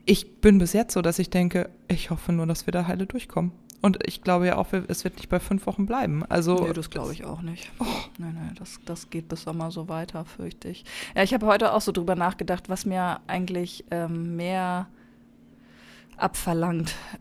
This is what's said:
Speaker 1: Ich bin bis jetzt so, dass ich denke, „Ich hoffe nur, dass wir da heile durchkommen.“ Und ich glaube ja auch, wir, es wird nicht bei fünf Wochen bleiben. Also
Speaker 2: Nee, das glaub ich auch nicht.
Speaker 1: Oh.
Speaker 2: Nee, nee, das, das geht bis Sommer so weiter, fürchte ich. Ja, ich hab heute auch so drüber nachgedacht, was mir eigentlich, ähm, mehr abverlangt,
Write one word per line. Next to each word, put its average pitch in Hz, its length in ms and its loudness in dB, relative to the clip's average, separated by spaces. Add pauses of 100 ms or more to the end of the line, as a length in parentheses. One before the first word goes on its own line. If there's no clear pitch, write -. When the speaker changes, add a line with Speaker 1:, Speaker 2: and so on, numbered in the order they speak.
Speaker 1:
Ich - 360 4
bin 208 180 12
bis 175 140 2
jetzt 220 200 2
so, 185 80 2
dass 170 180 2
ich 180 100 0
denke, 180 400 2 (180)
„Ich - 240 -2
hoffe 170 220 -2
nur, 165 120 2
dass 165 220 -2
wir 175 40 -2
da 175 160 0
heile 180 200 0
durchkommen.“ 175 440 -2 (300)
Und 190 260 6
ich - 140 -8
glaube 180 260 4
ja 175 100 4
auch, 190 140 0
wir, 185 160 -2
es - 160 -4
wird 180 140 -4
nicht - 120 -16
bei 175 120 2
fünf - 240 -2
Wochen 196 200 -2
bleiben. 202 440 0
Also 175 340 2
Speaker 2:
Nee, 165 100 0
das 160 160 -6
glaub 143 220 -6
ich 151 140 -10
auch 151 160 -10
nicht. 170 280 -10 (100)
Speaker 1:
Oh. 240 60 -2 (320)
Speaker 2:
Nee, 170 140 -8
nee, 160 280 -10
das, - 260 -16
das 170 240 -12
geht 160 180 -8
bis 160 160 -8
Sommer 165 280 -6
so 175 180 -8
weiter, 165 340 -8
fürchte - 460 -12
ich. - 160 -14 (300)
Ja, 190 80 6
ich 196 100 2
hab 233 100 2
heute 214 300 6
auch 208 80 4
so 202 100 -2
drüber 180 240 0
nachgedacht, 180 540 -2
was 185 160 -4
mir 185 420 0
eigentlich, 180 640 -4
ähm, 170 460 -4
mehr 180 500 -2 (1300)
abverlangt, 165 760 0 (280)